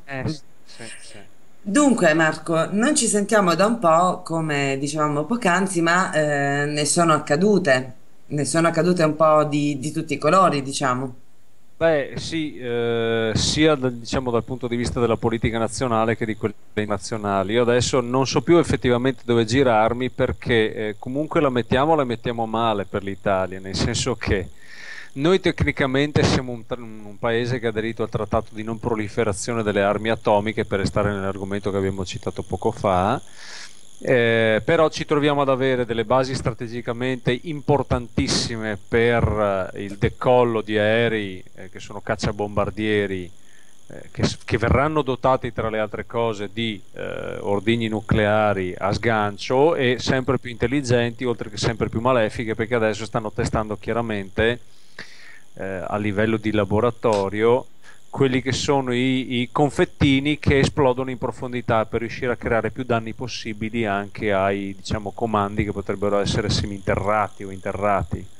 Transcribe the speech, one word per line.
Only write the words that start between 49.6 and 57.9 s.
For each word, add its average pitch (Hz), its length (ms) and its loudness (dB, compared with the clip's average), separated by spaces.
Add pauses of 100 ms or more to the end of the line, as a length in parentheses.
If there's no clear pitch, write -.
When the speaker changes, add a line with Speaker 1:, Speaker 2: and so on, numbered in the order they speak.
Speaker 1:
e 123 220 2
sempre 127 420 0
più 123 120 -12
intelligenti, 120 720 0
oltre 113 260 -4
che 104 80 -12
sempre 113 300 -2
più 113 140 -2
malefiche, 113 520 2
perché 110 220 -2
adesso 110 300 0
stanno 107 260 -4
testando 107 460 -2
chiaramente, 110 840 -2 (920)
eh, - 100 -10 (240)
a - 80 -4
livello 104 400 0
di 107 160 -2
laboratorio 107 1160 2 (480)